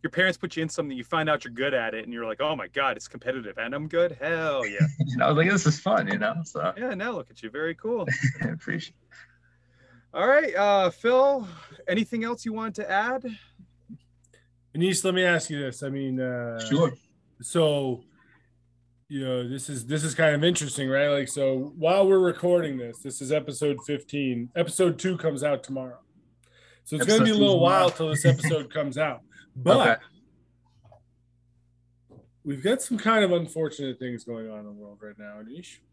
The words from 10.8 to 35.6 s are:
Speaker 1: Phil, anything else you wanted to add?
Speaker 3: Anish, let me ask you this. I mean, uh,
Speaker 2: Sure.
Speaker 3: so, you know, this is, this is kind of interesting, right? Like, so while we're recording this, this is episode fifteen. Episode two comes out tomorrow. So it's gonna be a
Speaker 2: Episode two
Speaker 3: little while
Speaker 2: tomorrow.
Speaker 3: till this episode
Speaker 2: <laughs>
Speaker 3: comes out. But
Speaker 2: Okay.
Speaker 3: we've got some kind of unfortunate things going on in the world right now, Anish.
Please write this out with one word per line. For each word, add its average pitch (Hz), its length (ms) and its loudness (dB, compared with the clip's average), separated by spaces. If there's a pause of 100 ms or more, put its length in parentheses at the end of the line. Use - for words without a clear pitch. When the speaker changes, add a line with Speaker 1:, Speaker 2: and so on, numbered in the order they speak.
Speaker 1:
Phil, 254 580 2 (400)
anything 220 360 -2
else 233 220 -6
you 220 80 -6
wanted 220 220 -6
to 208 140 -8
add? 247 360 -2 (1500)
Speaker 3:
Anish, 180 280 2
let 190 100 2
me 185 100 2
ask 175 260 2
you 147 100 -6
this. 135 240 -8
I 139 60 -6
mean, 135 300 -4
uh, 120 400 -4
Speaker 2:
Sure. 139 340 2 (480)
Speaker 3:
so, 143 640 0 (1040)
you 139 160 -8
know, 127 240 -2
this 131 220 -8
is, 127 160 -8
this 147 180 -2
is 156 120 -4
kind 156 180 6
of 147 100 2
interesting, 143 460 0
right? 139 200 2
Like, 143 180 0
so 135 500 0
while 185 300 4
we're 190 120 8
recording 175 580 2
this, 117 220 -8
this 135 220 -10
is 135 100 -4
episode 143 540 0
fifteen. 135 680 -4
Episode 170 420 0
two 180 200 -2
comes 143 260 -2
out 143 200 -2
tomorrow. 131 360 -10 (880)
So 156 100 -8
it's 139 100 0
gonna 220 180 6
be 220 60 4
a 214 40 4
Speaker 2:
Episode - 40 2
two - 20 2
Speaker 3:
little 202 200 6
while 180 320 6
Speaker 2:
tomorrow. - 60 -12
Speaker 3:
till 160 120 0
this 151 160 0
episode 143 480 2
Speaker 2:
<laughs> - 0 -
Speaker 3:
comes 143 240 -4
out. 147 240 -2 (340)
But 127 440 6 (2000)
Speaker 2:
Okay. - 80 -20 (240)
Speaker 3:
we've 139 200 -8
got 233 180 2
some 233 160 -4
kind 214 260 4
of 185 80 4
unfortunate 156 680 -2
things 123 240 -8
going 113 260 -10
on 107 100 -12
in 107 60 -16
the 104 60 -14
world 104 300 -18
right 104 160 -18
now, 104 260 -16
Anish. 143 340 -18 (160)